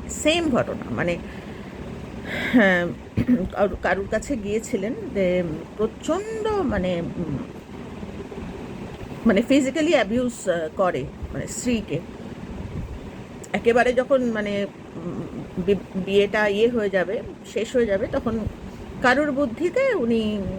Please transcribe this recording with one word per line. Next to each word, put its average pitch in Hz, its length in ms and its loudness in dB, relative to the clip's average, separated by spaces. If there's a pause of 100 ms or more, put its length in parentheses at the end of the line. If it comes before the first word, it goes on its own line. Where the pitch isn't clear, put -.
সেম 320 400 2
ঘটনা, - 420 0
মানে, 170 260 0 (1300)
হ্যাঁ, 190 340 6 (640)
কারু-, - 320 2
কারুর 196 280 0
কাছে 220 240 -2
গিয়েছিলেন 214 580 -2 (200)
যে 180 300 4 (340)
প্রচণ্ড 403 680 -2
মানে, 208 540 0
উম, 156 360 -4 (1900)
মানে 214 240 6
physically 294 440 4
abuse, 233 580 2
আহ, 165 260 0
করে 170 260 2 (300)
মানে - 140 -6
স্ত্রীকে। 220 520 -2 (1500)
একেবারে 233 400 6
যখন 247 380 4
মানে, 208 340 0 (300)
উম, 170 260 -6 (440)
বি-, 190 400 0
বিয়েটা 202 420 4
ইয়ে 208 220 4
হয়ে 220 200 2
যাবে, 190 320 0 (320)
শেষ 220 220 0
হয়ে 240 100 6
যাবে, 202 260 2
তখন 247 280 0 (640)
কারুর 269 300 4
বুদ্ধিতে 320 640 2
উনি 226 460 2 (180)